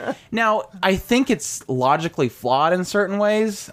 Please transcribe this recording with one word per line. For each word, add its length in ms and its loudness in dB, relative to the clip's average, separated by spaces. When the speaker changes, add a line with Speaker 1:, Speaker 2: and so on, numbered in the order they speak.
Speaker 1:
<laughs> 180 -14
Speaker 2:
now, 320 0
I 140 2
think 340 0
it's 400 -4
logically 600 0
flawed 440 2
in 100 0
certain 360 -2
ways. 540 0